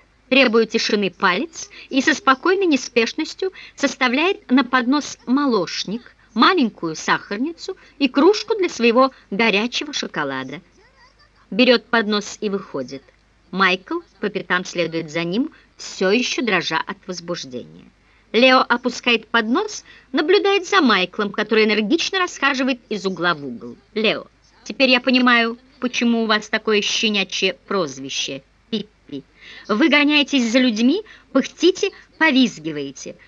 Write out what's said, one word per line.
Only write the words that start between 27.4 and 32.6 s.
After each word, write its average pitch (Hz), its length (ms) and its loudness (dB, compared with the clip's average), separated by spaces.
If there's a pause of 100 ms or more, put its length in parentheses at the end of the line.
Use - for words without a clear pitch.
прозвище 135 760 -6 (300)
Пиппи. - 520 -4 (440)
Вы 226 200 4
гоняетесь 285 640 4
за 254 60 4
людьми, 254 460 2 (280)
пыхтите, 370 600 0 (260)
повизгиваете. 160 1000 -2 (100)